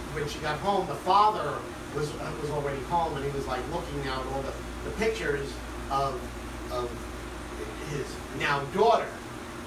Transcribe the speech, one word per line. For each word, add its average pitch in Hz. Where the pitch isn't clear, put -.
when 147
she -
got 151
home, 190
the -
father 175
was, 147
uh, 147
was 147
already 143
home, 160
and 139
he 139
was, 139
like, 123
looking 143
out 131
all 131
the, -
the -
pictures 151
of, 135
of 120
his 147
now 143
daughter, 220